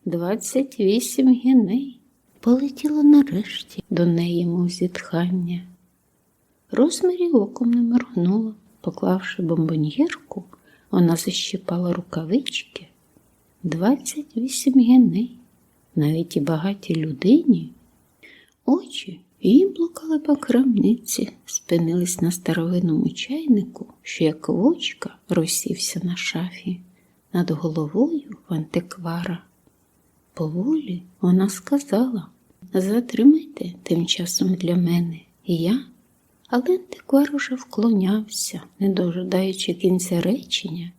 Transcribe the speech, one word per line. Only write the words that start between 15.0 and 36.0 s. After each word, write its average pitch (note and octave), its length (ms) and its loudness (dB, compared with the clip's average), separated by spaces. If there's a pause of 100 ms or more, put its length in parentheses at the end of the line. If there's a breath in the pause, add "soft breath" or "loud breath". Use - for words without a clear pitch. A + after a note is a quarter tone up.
Навіть D#3+ 420 0
і - 20 2
багатій E3 560 -2
людині. E3+ 760 2 (920 soft breath)
Очі B3 540 -2 (220)
її C4+ 260 6
блукали D#4+ 520 -4
по D4+ 160 2
крамниці, A#3 920 0 (160)
спинились E3+ 760 -2
на E3+ 100 0
старовинному E3+ 800 -2
чайнику, C4+ 760 -2 (160)
що - 220 -6
як D#3 260 -2
вочка - 680 -2 (140)
розсівся - 760 -4
на F3 120 -4
шафі. F3+ 640 -8 (540 soft breath)
Над F3 180 -2
головою E3+ 880 -2 (120)
в - 40 -4
антиквара. F3 880 -6 (880)
Поволі F#3 720 -4 (180)
вона F#3 280 4
сказала: A#3+ 800 -2 (460)
«Затримайте A3+ 1000 2 (100)
тим E3+ 220 0
часом F#3 480 -2
для F3 220 -2
мене E3+ 440 0 (260)
я». F3+ 340 0 (680)